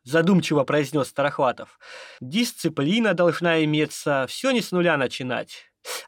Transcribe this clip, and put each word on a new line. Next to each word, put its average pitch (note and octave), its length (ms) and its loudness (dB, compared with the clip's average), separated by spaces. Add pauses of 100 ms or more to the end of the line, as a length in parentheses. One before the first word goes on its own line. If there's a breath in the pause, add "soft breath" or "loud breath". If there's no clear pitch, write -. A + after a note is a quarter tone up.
задумчиво D#3+ 640 4
произнес D3 440 0
Старохватов. C#3 680 -2 (420 loud breath)
«Дисциплина F#3+ 920 0
должна E3+ 520 2
иметься, D3+ 640 0
все - 220 -4
не A#3+ 120 2
с - 100 -10
нуля F3 240 2
начинать. B2 760 -6 (380 loud breath)